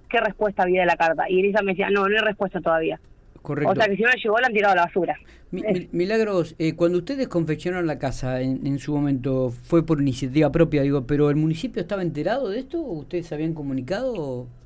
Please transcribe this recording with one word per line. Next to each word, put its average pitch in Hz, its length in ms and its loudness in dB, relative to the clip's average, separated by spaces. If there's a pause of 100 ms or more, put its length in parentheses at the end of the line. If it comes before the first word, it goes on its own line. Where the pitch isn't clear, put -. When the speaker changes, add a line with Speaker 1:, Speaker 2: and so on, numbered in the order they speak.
Speaker 1:
qué 233 120 0
respuesta 208 420 -2
había 185 200 4
de 175 40 4
la 170 100 4
carta. 165 320 2
Y 185 120 4
Elisa 202 220 2
me 196 100 0
decía, 190 180 -2
"No, 202 180 2
no 208 80 2
hay 220 80 2
respuesta 208 360 -2
todavía". 165 400 0 (420)
Speaker 2:
Correcto. 147 300 0
Speaker 1:
O - 20 2
sea 220 140 4
que 202 80 0
si 196 60 0
no 233 80 4
le 247 100 2
llegó, 214 180 2
la 247 100 2
han 233 40 0
tirado 202 200 4
a 185 40 4
la 175 100 4
basura. 165 320 -2 (320)
Speaker 2:
Mi-, 185 120 -6
Speaker 1:
Eh. 208 100 -2
Speaker 2:
Mi-, 180 200 -2
Milagros, 196 680 0
eh, 160 160 0
cuando 175 240 2
ustedes 262 300 -4
confeccionaron 170 580 -2
la 151 120 -2
casa 127 440 -4
en, 131 240 -2
en 139 120 0
su 147 160 -4
momento, 131 560 0
fue 160 360 0
por 156 140 2
iniciativa 139 520 2
propia, 160 300 4
digo, 139 240 0
¿pero 147 240 2
el 143 60 2
municipio 160 440 0
estaba 190 220 -4
enterado 180 480 -2
de 208 100 -4
esto 339 200 -8
o 269 200 -8
ustedes 170 260 -8
se - 80 -8
habían 160 200 -4
comunicado 143 920 -6 (200)